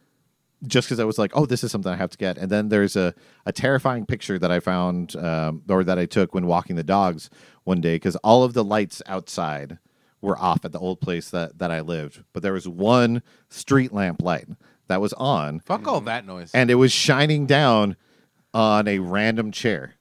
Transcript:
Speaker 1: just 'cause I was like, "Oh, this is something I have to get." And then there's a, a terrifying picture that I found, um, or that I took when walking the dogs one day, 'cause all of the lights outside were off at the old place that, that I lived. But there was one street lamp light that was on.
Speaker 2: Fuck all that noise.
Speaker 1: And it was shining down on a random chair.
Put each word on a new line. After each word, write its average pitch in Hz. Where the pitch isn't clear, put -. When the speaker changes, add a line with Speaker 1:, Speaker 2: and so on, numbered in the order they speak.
Speaker 1:
just 120
'cause 120
I 113
was 110
like, 104
"Oh, 147
this 120
is 117
something 95
I 87
have 92
to -
get." 92
And 92
then 107
there's 101
a, 90
a 101
terrifying 131
picture 101
that 87
I 87
found, 90
um, 80
or 92
that 90
I 90
took 92
when 90
walking 87
the 82
dogs 90
one 92
day, 82
'cause 87
all 120
of 123
the 120
lights 104
outside 85
were 98
off 85
at 82
the 82
old 92
place 85
that, 85
that 87
I 80
lived. 78
But 92
there 98
was 92
one 117
street 131
lamp 95
light 85
that 95
was 104
on. 82
Speaker 2:
Fuck 214
all 208
that 113
noise. 90
Speaker 1:
And 123
it 123
was 127
shining 147
down 120
on 107
a 101
random 107
chair. 82